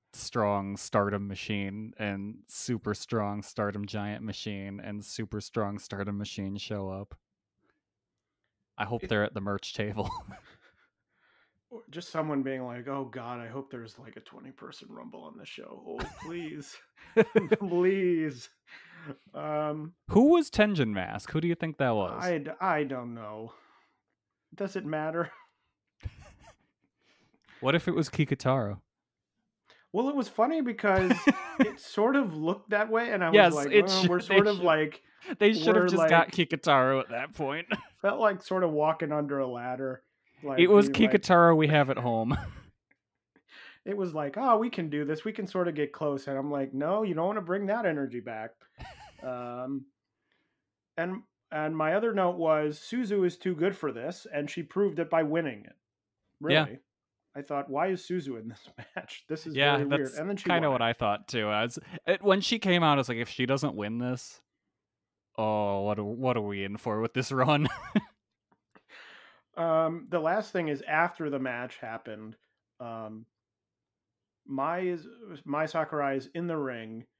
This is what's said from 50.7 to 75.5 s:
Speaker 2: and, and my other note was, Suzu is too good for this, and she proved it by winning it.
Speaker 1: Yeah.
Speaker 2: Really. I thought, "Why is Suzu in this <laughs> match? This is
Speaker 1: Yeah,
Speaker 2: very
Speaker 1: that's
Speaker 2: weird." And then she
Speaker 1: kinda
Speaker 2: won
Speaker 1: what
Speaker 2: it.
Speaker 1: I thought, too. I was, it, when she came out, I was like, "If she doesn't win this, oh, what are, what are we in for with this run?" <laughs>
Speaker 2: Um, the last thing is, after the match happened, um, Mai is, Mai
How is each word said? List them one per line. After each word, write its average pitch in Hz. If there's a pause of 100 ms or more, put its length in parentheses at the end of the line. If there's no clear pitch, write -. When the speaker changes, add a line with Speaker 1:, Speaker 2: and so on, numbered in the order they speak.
Speaker 2:
and, 180 (280)
and 156
my 156
other 220
note 180
was, 151
Suzu 208
is 175
too 185
good 190
for 147
this, 123
and 147
she 170
proved 170
it 165
by 165
winning 147
it. - (760)
Speaker 1:
Yeah. 156
Speaker 2:
Really. 269 (560)
I 143
thought, 139
"Why 147
is 180
Suzu 139
in 110
this 113 (100)
<laughs> -
match? -
This 156
is 147
Speaker 1:
Yeah, 143
Speaker 2:
very 143
Speaker 1:
that's 143
Speaker 2:
weird." 131
And 180
then 202
she -
Speaker 1:
kinda 165
Speaker 2:
won 135
Speaker 1:
what 117
Speaker 2:
it. -
Speaker 1:
I 117
thought, 104
too. 107
I 107
was, 120 (260)
it, 190
when 202
she 220
came 175
out, 147
I 143
was 127
like, 117
"If 120
she -
doesn't 131
win 104
this, 123 (960)
oh, 107
what 104
are, 104
what 120
are 110
we 101
in 98
for 107
with 113
this 127
run?" 143
<laughs> - (1800)
Speaker 2:
Um, 165
the 170
last 190
thing 170
is, 143
after 160
the 139
match 123
happened, 110 (420)
um, 113 (1200)
Mai 151
is, 175 (360)
Mai 151